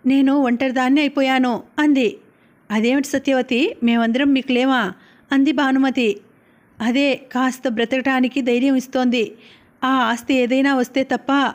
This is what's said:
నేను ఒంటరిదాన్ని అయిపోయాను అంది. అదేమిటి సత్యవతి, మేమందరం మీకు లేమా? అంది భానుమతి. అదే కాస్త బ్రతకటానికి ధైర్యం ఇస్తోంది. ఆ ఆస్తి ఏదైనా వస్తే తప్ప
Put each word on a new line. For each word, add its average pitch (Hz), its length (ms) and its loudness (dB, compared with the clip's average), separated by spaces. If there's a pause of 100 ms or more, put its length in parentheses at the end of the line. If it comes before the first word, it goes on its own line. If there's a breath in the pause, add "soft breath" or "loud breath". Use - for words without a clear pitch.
(120)
నేను 269 220 4 (140)
ఒంటరిదాన్ని 262 560 0
అయిపోయాను 262 500 0 (240)
అంది. 269 300 2 (640 soft breath)
అదేమిటి 240 440 0
సత్యవతి, 254 480 0 (200)
మేమందరం 233 540 0
మీకు 262 160 -2
లేమా? 247 320 0 (460 soft breath)
అంది 277 220 2
భానుమతి. 269 580 0 (680 soft breath)
అదే 247 300 0 (260)
కాస్త 254 340 -2
బ్రతకటానికి 254 720 -2 (100)
ధైర్యం 262 320 2
ఇస్తోంది. 247 440 0 (560 loud breath)
ఆ 262 120 0 (160)
ఆస్తి 240 320 -4
ఏదైనా 269 320 2
వస్తే 254 260 -2 (100)
తప్ప 254 200 -4 (240)